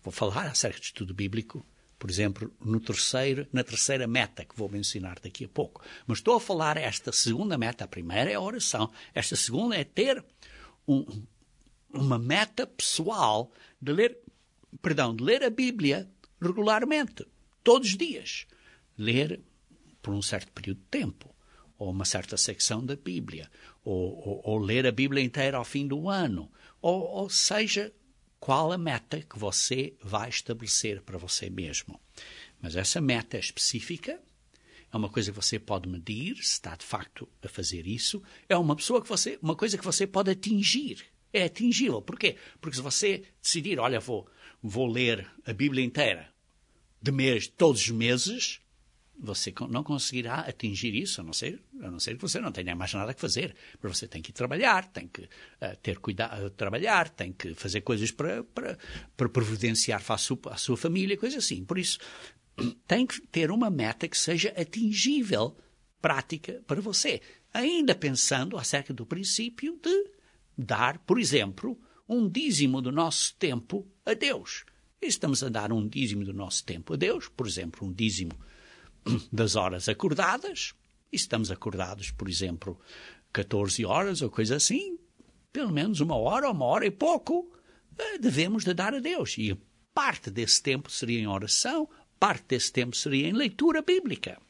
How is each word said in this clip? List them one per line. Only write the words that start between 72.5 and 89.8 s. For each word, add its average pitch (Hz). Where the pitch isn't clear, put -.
do 127
nosso 156
tempo 175
a 226
Deus. 226
E 392
estamos 143
a 135
dar 107
um 110
dízimo 107
do 98
nosso 98
tempo 85
a -
Deus, 185
por 120
exemplo, 87
um 92
dízimo 92
<clears throat> 110
das 110
horas 92
acordadas, 190
e -
estamos 110
acordados, 95
por 98
exemplo, 87
catorze 101
horas 160
ou 120
coisa 110
assim, 339
pelo 262
menos 160
uma 151
hora, 202
uma 156
hora 196
e 196
pouco, 339
eh, 440
devemos 202
de 180
dar 190
a 277
Deus. 269
E 104